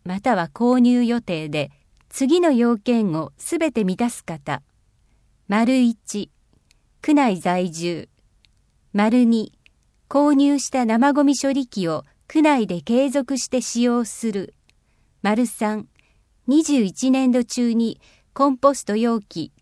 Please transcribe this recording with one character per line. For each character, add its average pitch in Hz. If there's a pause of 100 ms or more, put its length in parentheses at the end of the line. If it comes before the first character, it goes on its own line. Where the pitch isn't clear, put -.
ま 185
た 247
は 170
購 247
入 247
予 240
定 156
で、 147 (380)
次 277
の 339
要 240
件 220
を 156
す -
べ 320
て 233
満 185
た 240
す -
方。 151 (880)
丸 226
一、 233 (720)
区 302
内 247
在 180
住。 165 (840)
丸 220
二、 226 (560)
購 294
入 285
し -
た 254
生 233
ゴ 285
ミ 277
処 277
理 269
機 185
を 156 (220)
区 311
内 277
で 175
継 254
続 269
し -
て 254
使 240
用 240
す 226
る。 196 (680)
丸 214
三、 214 (580)
二 302
十 285
一 214
年 262
度 240
中 240
に 226 (320)
コ 277
ン 262
ポ 277
ス -
ト 208
容 233
器 -